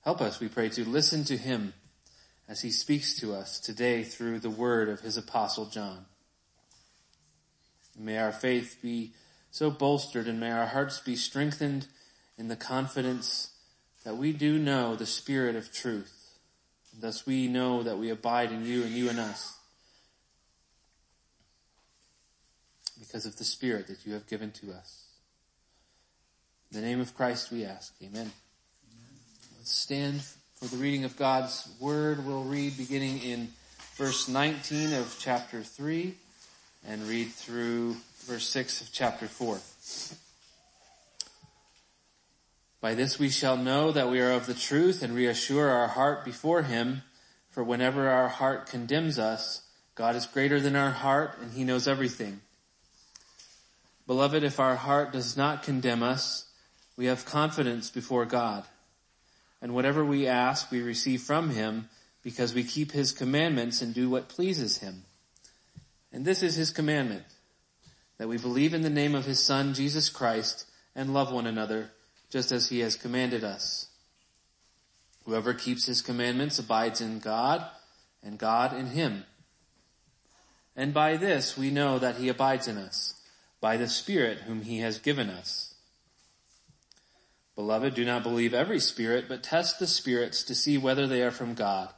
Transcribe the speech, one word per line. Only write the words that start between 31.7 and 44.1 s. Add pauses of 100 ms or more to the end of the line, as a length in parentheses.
word.
We'll
read
beginning
in (480)
verse
nineteen
of
chapter
three (720)
and
read
through (300)
verse
six
of
chapter
four. (3250)
"By
this
we
shall
know
that
we